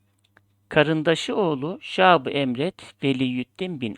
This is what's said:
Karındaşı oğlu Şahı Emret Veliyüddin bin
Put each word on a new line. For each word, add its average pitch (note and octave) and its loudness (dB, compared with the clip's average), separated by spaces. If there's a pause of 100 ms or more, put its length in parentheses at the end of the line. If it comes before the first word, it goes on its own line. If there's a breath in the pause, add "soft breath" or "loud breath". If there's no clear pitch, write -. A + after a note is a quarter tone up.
(680)
Karındaşı D#3+ 2
oğlu E3 -2
Şahı E3+ 2
Emret C#3 -4
Veliyüddin C3 -2
bin A2+ -4